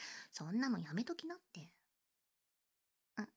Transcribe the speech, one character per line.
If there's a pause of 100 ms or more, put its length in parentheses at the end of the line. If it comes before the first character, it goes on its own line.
(320)
そ
ん
な
の
や
め
と
き
な
っ (140)
て。 (1500)
あ、